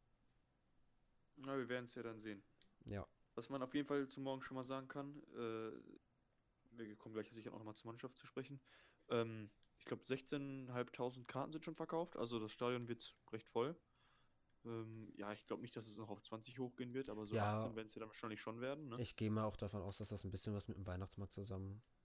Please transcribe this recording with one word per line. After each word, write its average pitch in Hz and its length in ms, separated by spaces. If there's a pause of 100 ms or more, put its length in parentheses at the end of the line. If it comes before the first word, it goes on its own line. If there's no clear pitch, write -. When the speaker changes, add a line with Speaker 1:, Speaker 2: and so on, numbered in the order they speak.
(1400)
Speaker 1:
Na, 139 200
wir 120 120
werden's 123 260
ja 123 80
dann 117 160
sehen. 104 240 (420)
Speaker 2:
Ja. 101 220 (280)
Speaker 1:
Was 120 140
man 135 120
auf 127 120
jeden 147 140
Fall 143 200
zu 135 140
morgen 135 200
schon 131 140
mal 131 80
sagen 131 240
kann, 143 340 (140)
äh, 113 360 (1000)
wir 113 240
kommen 110 180
gleich 107 180
sicher 113 220
auch - 40
nochmal 110 180
zur 113 160
Mannschaft 123 260
zu - 80
sprechen. 135 340 (500)
Ähm, 113 400 (300)
ich - 60
glaub, - 200
sechzehntausendfünfhundert 127 1200
Karten 139 240
sind 156 120
schon 160 120
verkauft, 165 420
also 117 220
das 107 120
Stadion 123 360
wird - 280 (160)
recht 113 160
voll. 131 280 (880)
Ähm, 113 500
ja, 101 160
ich 101 140
glaub - 160
nicht, 120 140
dass 113 120
es 104 100
noch 107 120
auf 98 140
zwanzig 120 360
hochgehen 123 340
wird, 131 160
aber 107 160
so 104 100
Speaker 2:
Ja. 104 200
Speaker 1:
achtzehn 110 200
werden's 110 200
ja 113 40
dann 110 100
wahrscheinlich 110 320
schon 113 180
werden, 139 300
ne? 120 100
Speaker 2:
Ich 113 160
gehe 107 160
mal 107 140
auch 104 100
davon 101 260
aus, 95 180
dass 107 100
das 104 140
ein 92 80
bisschen - 220
was 101 140
mit 101 100
dem 95 100
Weihnachtsmarkt 95 440
zusammen, 98 500 (240)